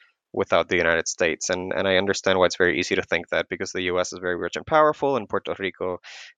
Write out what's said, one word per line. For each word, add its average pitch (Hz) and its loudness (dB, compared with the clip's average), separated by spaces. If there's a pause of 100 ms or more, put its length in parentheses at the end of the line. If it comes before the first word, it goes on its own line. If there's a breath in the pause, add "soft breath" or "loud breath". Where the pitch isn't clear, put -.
(320 soft breath)
without 90 2
the 90 2
United 82 2
States. - -2
And, 92 -2
and 98 -2
I 95 4
understand 95 2
why 90 6
it's 85 -2
very 87 4
easy 92 0
to 90 2
think 85 -4
that, 82 -2
because 87 -6
the 92 -6
U 90 0
S 90 -4
is 90 -12
very 90 -4
rich 87 -6
and 78 -10
powerful, 151 2
and 107 -6
Puerto 95 -6
Rico 90 -6 (400 loud breath)